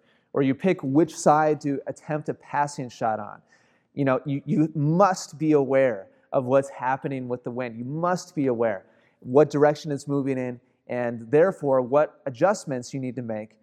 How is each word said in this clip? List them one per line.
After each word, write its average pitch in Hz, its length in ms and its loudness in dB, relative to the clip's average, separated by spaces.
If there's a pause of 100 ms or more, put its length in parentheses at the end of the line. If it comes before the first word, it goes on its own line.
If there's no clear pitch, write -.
(320)
or 139 100 0
you 135 140 2
pick 180 260 0
which 143 340 0
side 151 460 2
to 139 240 -4
attempt 151 440 -8
a 135 40 -6
passing 143 540 -6
shot 113 320 -4
on, 104 220 -14 (520)
you 139 120 -2
know, 127 200 2
you, 139 200 -4
you 156 280 2
must 165 640 0
be 156 140 0
aware 135 560 2 (240)
of 139 140 0
what's 135 240 2
happening 131 580 -6
with 123 160 -6
the 127 80 -8
wind. 120 260 -8
You 120 60 -10
must 165 500 -4
be 139 140 -2
aware 113 380 0 (340)
what 143 300 4
direction 151 420 2
it's 139 160 -8
moving 139 300 -2
in 123 240 -6 (260)
and 120 420 -6
therefore 147 520 2
what 139 440 0
adjustments 139 680 -2
you 135 80 -6
need 127 160 -8
to 131 40 -8
make, 110 420 -8